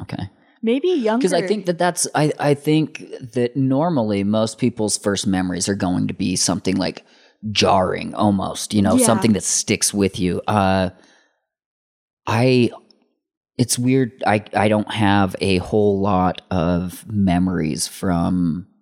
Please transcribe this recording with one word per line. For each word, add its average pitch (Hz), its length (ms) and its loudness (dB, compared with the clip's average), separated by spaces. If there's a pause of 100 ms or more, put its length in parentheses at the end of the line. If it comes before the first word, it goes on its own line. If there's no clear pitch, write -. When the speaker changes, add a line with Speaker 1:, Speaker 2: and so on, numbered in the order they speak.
Speaker 1:
Okay. - 280 -10 (320)
Speaker 2:
Maybe 254 280 0
younger. 247 380 0
Speaker 1:
'Cause 180 60 -2
I 180 120 0
think 196 200 -2
that 175 120 -2
that's, 175 380 -2
I, 147 240 2
I 147 140 2
think 156 500 0 (300)
that 123 240 -2
normally 131 680 0
most 110 340 0
people's 110 400 0
first 101 300 -2
memories 92 400 -2
are 101 80 0
going 101 320 0
to 95 60 -4
be 95 240 -2
something, 92 400 -2
like, 90 260 -4 (480)
jarring 92 640 0
almost, 98 580 -2
you 107 80 4
know, 95 140 4
Speaker 2:
Yeah. - 100 2
Speaker 1:
something 113 280 4
that 90 100 -2
sticks - 500 -2
with 98 260 0
you. 90 280 -2
Uh, 95 440 2 (1300)
I, 120 440 4 (880)
it's 123 200 0
weird. 127 480 0
I, 104 200 2 (100)
I 104 140 2
don't 107 240 0
have 101 480 2
a 92 160 2
whole 104 420 0
lot 92 500 0
of 90 640 -2
memories 90 760 0
from 90 800 -2 (140)